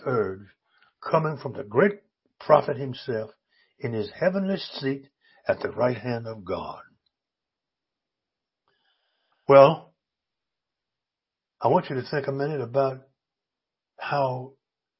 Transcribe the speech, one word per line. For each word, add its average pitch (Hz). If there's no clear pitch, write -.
urge 101
coming 156
from 123
the 104
great 135
prophet 139
himself 123
in 120
his 107
heavenly 190
seat 135
at -
the -
right 120
hand 117
of 110
God. -
Well, 139
I -
want 170
you 147
to 123
think 143
a 143
minute 143
about 131
how 131